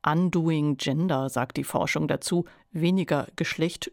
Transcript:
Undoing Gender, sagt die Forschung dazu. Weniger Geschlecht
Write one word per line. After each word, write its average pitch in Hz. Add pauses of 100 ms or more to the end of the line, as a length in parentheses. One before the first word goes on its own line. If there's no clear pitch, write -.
Undoing 156
Gender, 135
sagt 127
die -
Forschung -
dazu. 170 (260)
Weniger 170
Geschlecht -